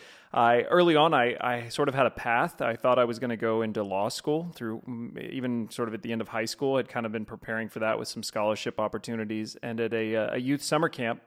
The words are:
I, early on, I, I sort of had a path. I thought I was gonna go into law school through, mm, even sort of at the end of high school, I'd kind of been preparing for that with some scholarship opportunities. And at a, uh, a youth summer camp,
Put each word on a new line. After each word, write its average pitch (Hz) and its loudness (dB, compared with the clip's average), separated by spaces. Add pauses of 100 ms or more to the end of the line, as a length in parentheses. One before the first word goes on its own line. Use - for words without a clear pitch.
(340)
I, 120 6
early 175 6
on, 156 6
I, 123 4
I 120 -2
sort 117 0
of 127 -4
had 131 0
a - 0
path. 123 0
I 120 0
thought 123 4
I 123 6
was 117 -4
gonna 120 -4
go 113 0
into 110 -2
law 98 0
school 160 -2
through, 113 -6
mm, 120 -10
even 120 -4
sort 117 -4
of 107 -6
at 107 -8
the 117 -6
end 113 -2
of 107 -6
high 113 -2
school, 135 0
I'd 123 -2
kind 117 -4
of 107 -4
been 110 -6
preparing 113 -8
for - -14
that 110 0
with 117 -6
some 113 -10
scholarship 107 -2
opportunities. 110 -4
And 117 -6
at 113 0
a, 110 0
uh, 107 0
a 127 -2
youth 135 0
summer 156 2
camp, 120 -4